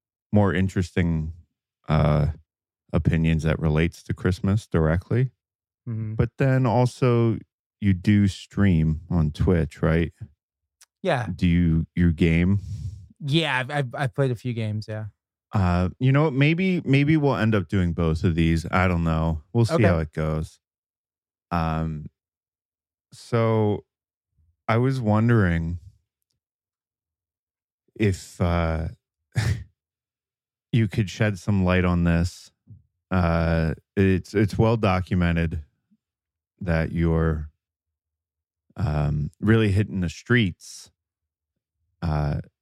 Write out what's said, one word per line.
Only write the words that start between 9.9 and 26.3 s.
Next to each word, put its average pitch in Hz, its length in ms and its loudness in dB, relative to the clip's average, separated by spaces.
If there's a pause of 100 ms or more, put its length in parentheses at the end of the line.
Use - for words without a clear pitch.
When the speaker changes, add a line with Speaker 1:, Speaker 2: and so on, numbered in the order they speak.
Speaker 2:
Yeah. 135 320 -2
Speaker 1:
Do 92 120 -2
you, 85 480 2
you 87 180 2
game? 87 480 2 (600)
Speaker 2:
Yeah, 147 380 -2
I've, 131 120 -6
I've, 147 240 -6
I've 135 200 -6
played 139 160 -2
a 123 60 -4
few 123 160 -8
games, 107 360 -6
yeah. 107 180 -10 (460)
Speaker 1:
Uh, 90 360 0 (120)
you 131 120 2
know, 151 180 2
maybe, 165 540 0
maybe 143 320 2
we'll 143 200 0
end 110 180 2
up 98 140 0
doing 90 240 0
both 80 320 0
of 87 100 0
these. 82 360 0
I 92 180 2
don't 85 160 0
know. 80 380 -2 (100)
We'll 117 120 2
see 113 100 -2
Speaker 2:
Okay. 117 100 2
Speaker 1:
how 90 140 2
it 78 140 -6
goes. 78 460 -6 (920)
Um, 80 560 -4 (1080)
so 113 720 0 (840)
I 113 100 2
was 131 220 0
wondering 104 800 2 (2250)